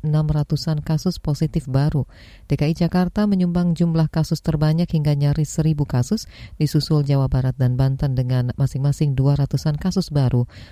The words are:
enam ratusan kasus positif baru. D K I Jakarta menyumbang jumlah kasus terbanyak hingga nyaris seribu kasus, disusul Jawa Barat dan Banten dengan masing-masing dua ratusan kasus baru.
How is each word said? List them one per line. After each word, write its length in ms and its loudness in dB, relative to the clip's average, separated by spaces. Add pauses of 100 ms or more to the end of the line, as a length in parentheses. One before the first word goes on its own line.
enam 240 2
ratusan 560 -2
kasus 320 -2
positif 480 -2
baru. 400 0 (480)
D 80 2
K 80 0
I 80 0
Jakarta 480 0
menyumbang 480 2
jumlah 400 2
kasus 320 -2
terbanyak 480 2
hingga 240 2
nyaris 400 0
seribu 320 0
kasus, 400 -2 (320)
disusul 400 2
Jawa 320 0
Barat 240 0
dan 240 2
Banten 320 0
dengan 480 -2
masing-masing 560 0
dua 240 2
ratusan 400 -2
kasus 320 -2
baru. 320 2 (280)